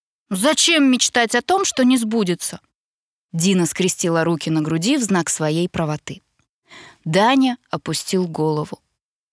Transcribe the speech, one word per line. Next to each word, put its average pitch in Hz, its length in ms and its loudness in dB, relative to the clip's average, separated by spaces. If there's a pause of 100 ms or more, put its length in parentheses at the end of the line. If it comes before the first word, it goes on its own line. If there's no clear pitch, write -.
(280)
Зачем 277 600 2
мечтать 240 440 0
о 240 80 2
том, 381 220 0
что - 200 0
не 254 120 4
сбудется?" 214 640 -2 (720)
Дина 180 320 2
скрестила 165 600 0
руки 165 260 -2
на 156 100 2
груди 165 380 0
в 247 40 -2
знак 190 280 0
своей 160 380 -2
правоты. 151 520 -6 (840)
Даня 240 520 2 (140)
опустил 175 560 -4
голову. 156 560 -4 (500)